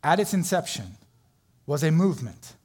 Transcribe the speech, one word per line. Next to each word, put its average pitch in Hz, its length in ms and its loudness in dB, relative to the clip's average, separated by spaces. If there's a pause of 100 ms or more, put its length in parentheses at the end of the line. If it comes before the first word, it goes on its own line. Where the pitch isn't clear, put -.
at 170 180 4
its 202 120 0
inception 165 640 -2 (680)
was 143 160 -2
a 160 80 2
movement 160 640 0 (100)